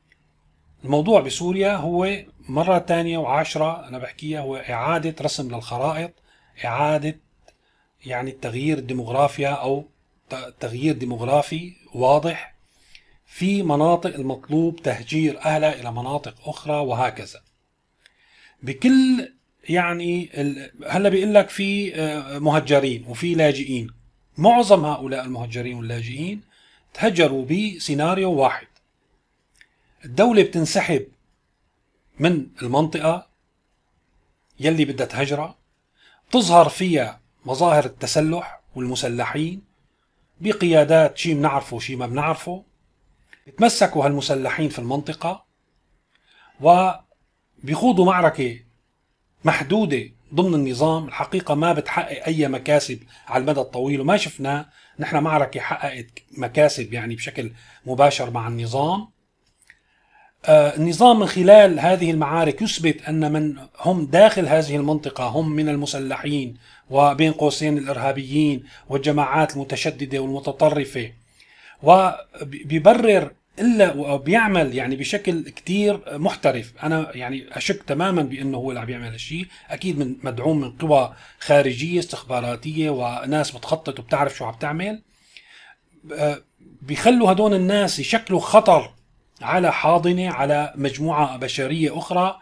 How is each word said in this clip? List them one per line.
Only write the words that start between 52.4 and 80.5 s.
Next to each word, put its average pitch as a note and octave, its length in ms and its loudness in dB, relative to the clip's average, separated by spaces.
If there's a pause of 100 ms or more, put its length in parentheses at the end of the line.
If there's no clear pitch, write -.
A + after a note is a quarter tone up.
مكاسب C3 540 -2 (240)
على B2+ 140 -2
المدى C#3 200 -2
الطويل، C3 400 -4
وما E3 160 2
شفنا D3 520 -6 (300)
نحن D3 180 -4
معركة D3 440 0
حققت C3 460 -8 (320)
مكاسب B2+ 540 0
يعني A#2 220 -8
بشكل - 380 -10 (340)
مباشر B2+ 440 2
مع A#2 180 -6
النظام. C3+ 600 -4 (1400)
آه، D3 320 6
النظام F3+ 440 6
من G3 60 2
خلال F#3 540 8
هذه E3+ 300 2
المعارك D#3 520 0
يثبت E3 400 -2
أن D#3 300 -2
من D3+ 240 -2 (240)
هم E3+ 260 0
داخل F3+ 420 6
هذه D3 280 2
المنطقة C#3+ 480 -2
هم D3+ 240 -2
من D3+ 200 -2
المسلحين C#3 880 -4 (340)
وبين C#3+ 420 4
قوسين D3+ 460 0
الإرهابيين C#3 880 -2 (240)
والجماعات C#3+ 680 0
المتشددة C3+ 640 -6
والمتطرفة، C#3 920 -2 (680)
وبيبرر E3+ 1500 4 (260)
إلا G#3 360 4
وبيعمل D3 800 0
يعني C3 220 -4
بشكل E3+ 520 -4
كتير G3+ 720 -2
محترف. C3+ 540 -2 (100)
أنا D#3 340 -4
يعني B2+ 400 -10
أشك - 260 -4
تماما E3+ 400 -2
بأنه C3+ 360 -6
هو C3 120 -6
اللي A#2+ 100 -8
عم A2+ 100 -10
يعمل A#2+ 220 -10
هالشيء، D#3+ 340 -12 (240)
أكيد F3 280 -6
من، C3 240 -4
مدعوم C#3 380 -2